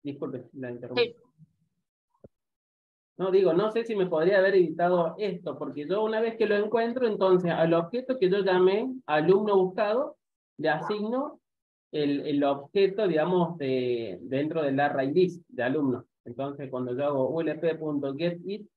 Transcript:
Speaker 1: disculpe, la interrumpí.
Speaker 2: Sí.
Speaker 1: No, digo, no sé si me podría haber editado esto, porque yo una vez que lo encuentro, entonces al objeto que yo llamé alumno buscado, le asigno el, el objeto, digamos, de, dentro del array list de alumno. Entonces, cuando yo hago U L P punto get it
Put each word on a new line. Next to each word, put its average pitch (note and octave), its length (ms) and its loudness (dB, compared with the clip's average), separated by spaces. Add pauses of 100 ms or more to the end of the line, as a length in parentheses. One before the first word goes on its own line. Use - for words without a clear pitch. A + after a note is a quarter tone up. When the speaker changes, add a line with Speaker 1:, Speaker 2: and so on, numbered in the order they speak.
Speaker 1:
disculpe, C3+ 500 -10
la B2+ 160 -10
interrumpí. B2 320 -6
Speaker 2:
Sí. - 140 -2 (2000)
Speaker 1:
No, F#3 140 -2
digo, F#3 240 4
no G#3 180 2
sé A3+ 140 -2
si A3+ 100 -4
me F#3 120 0
podría F3 320 2
haber G3 160 4
editado F3 640 2
esto, F3 400 -6
porque C#3+ 280 -8
yo G3+ 160 0
una A3 160 -2
vez A3+ 160 -2
que G#3+ 120 0
lo G#3 80 2
encuentro, A#3 500 0
entonces F#3 460 2
al E3 240 2
objeto B3 420 -2
que F#3 100 2
yo G3 120 2
llamé F#3+ 520 2 (140)
alumno F#3+ 500 4
buscado, G3+ 640 0 (400)
le D#3 120 0
asigno G#3 720 -4 (520)
el, C#3+ 300 0
el C#3+ 220 0
objeto, F#3+ 640 0
digamos, E3+ 520 2
de, B2 600 -2
dentro D3 420 -2
del C3+ 160 0
array C#3 340 0
list F3 340 2
de - 140 -8
alumno. C3+ 440 -2 (200)
Entonces, C3+ 460 -10
cuando B2+ 260 -6
yo C#3 80 -4
hago C3+ 240 0
U E3 120 -2
L D#3 140 -2
P D#3+ 200 -2
punto C#3+ 400 -4
get F3 300 -4
it G#3 320 -10